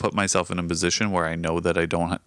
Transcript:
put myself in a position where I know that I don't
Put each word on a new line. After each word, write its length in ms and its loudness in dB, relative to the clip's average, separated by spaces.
put 140 0
myself 380 0
in 80 -2
a 40 -2
position 480 0
where 140 0
I 100 -2
know 260 0
that 160 2
I 80 2
don't 420 -2